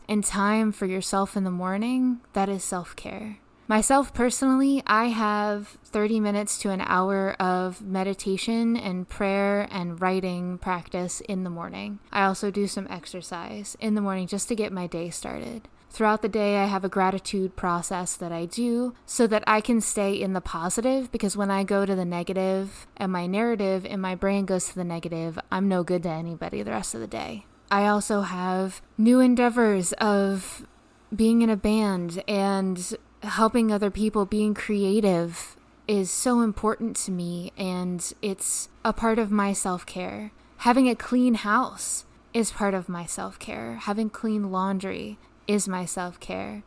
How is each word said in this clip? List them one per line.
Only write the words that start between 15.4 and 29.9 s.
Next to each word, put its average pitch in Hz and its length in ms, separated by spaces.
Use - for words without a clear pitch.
Throughout 214 320
the 220 80
day, 202 300
I 196 40
have 196 220
a 185 40
gratitude 190 680
process 180 580
that 170 160
I 170 140
do 240 480
so 233 220
that 214 180
I 214 140
can 226 220
stay 202 320
in 196 180
the 185 80
positive, 240 720
because 208 240
when 202 160
I 196 140
go 202 200
to 196 80
the 185 120
negative 190 880
and 185 160
my 175 160
narrative 196 560
in 202 160
my 185 160
brain 196 300
goes 185 240
to - 60
the 185 100
negative, 165 520
I'm 190 160
no 180 160
good 175 200
to 180 60
anybody 170 540
the 208 80
rest - 240
of 113 60
the - 60
day. - 400
I 202 180
also 208 340
have 185 600
new 240 220
endeavors 240 720